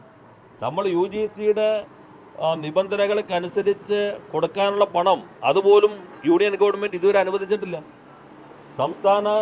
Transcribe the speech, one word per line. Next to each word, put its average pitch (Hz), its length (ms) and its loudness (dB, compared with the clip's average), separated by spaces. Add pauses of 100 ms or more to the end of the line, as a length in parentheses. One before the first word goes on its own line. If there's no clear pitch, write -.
(600)
നമ്മൾ 160 260 -4
യു 180 200 0
ജി 214 180 -4
സിയുടെ, 214 600 -2 (540)
ആ, 160 140 0
നിബന്ധനകൾക്കനുസരിച്ച് 196 1600 -2 (140)
കൊടുക്കാനുള്ള 196 540 0
പണം 185 360 0 (220)
അതുപോലും 202 560 4 (260)
യൂണിയൻ 196 300 2
ഗവൺമെന്റ് 202 400 0
ഇതുവരെ 196 240 2
അനുവദിച്ചിട്ടില്ല. 185 640 -4 (920)
സംസ്ഥാന 196 500 0 (140)